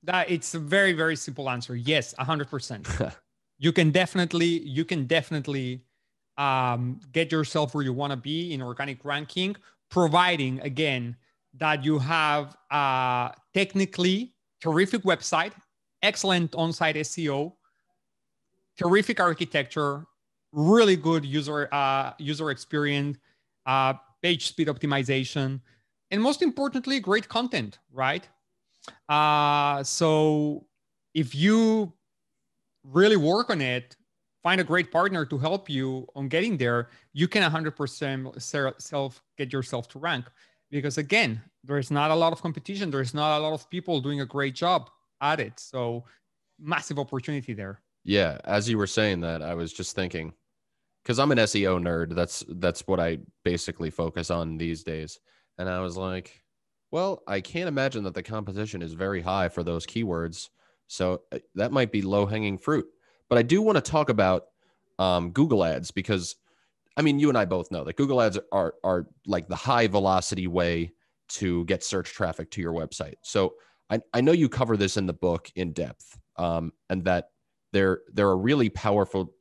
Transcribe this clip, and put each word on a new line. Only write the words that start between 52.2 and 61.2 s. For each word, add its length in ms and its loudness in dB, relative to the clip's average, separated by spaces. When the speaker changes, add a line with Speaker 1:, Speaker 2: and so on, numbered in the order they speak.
Speaker 2:
that's 400 -2
what 100 0
I 200 -2
basically 460 -4
focus 380 -6
on 300 -4
these 240 -6
days. 380 -10
And 120 -6
I 100 -4
was 180 -6
like, 460 -8
"Well, 380 -4
I 120 -2
can't 280 -6
imagine 340 -2
that 120 -6
the 100 -8
competition 580 -8
is 120 -8
very 280 -4
high 260 0
for 140 -4
those 240 -4
keywords. 600 -4
So, 340 -2